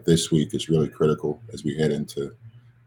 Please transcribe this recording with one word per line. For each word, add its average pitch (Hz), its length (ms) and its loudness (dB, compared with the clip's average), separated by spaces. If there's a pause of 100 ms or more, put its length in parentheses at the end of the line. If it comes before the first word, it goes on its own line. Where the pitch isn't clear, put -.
this 82 260 4
week 76 220 2
is - 160 -6
really 78 180 4
critical 76 540 0 (100)
as 69 140 -14
we 71 100 -2
head 76 160 2
into, 71 420 -6 (540)